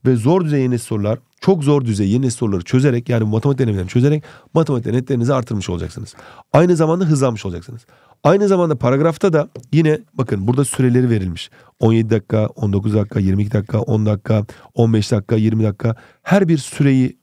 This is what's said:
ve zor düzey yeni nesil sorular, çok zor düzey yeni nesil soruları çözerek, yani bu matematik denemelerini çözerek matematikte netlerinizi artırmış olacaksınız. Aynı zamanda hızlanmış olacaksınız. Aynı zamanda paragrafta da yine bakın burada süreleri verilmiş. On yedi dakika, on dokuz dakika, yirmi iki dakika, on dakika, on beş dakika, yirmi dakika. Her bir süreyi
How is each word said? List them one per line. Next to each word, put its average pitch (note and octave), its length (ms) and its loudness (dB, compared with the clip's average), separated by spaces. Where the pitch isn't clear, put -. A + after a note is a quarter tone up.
ve C3 100 4
zor D#3+ 300 2
düzey D3 160 0
yeni B2 120 0
nesil A#2 120 -4
sorular, G#2+ 340 -4
çok F#3 220 2
zor C#3+ 220 2
düzey G2+ 240 0
yeni B2+ 160 0
nesil A#2 120 -2
soruları G2 260 -4
çözerek, B2+ 460 0
yani A#2 120 0
bu A2 60 0
matematik B2+ 320 0
denemelerini G2 300 -2
çözerek D3 340 0
matematikte C3 400 -2
netlerinizi B2+ 400 -2
artırmış A2+ 360 -4
olacaksınız. E2+ 460 -10
Aynı F3 220 4
zamanda E3 300 0
hızlanmış C3 400 0
olacaksınız. F#2 360 -10
Aynı G3 240 4
zamanda F3 280 2
paragrafta D3+ 580 0
da D3 160 0
yine D#3 260 2
bakın G#2+ 340 -2
burada B2+ 180 2
süreleri B2+ 440 2
verilmiş. F#2 400 -4
On A2+ 140 4
yedi A2+ 160 2
dakika, G#2+ 380 0
on G2+ 260 -4
dokuz G2+ 200 -2
dakika, G#2+ 260 -2
yirmi F#2+ 220 0
iki G#2 100 -4
dakika, G#2+ 300 -2
on G#2+ 240 0
dakika, G#2 400 -2
on A2+ 200 2
beş G#2+ 180 0
dakika, A2 240 -2
yirmi A2 280 0
dakika. A2 320 -2
Her G3 240 2
bir D#3+ 100 2
süreyi C3+ 640 0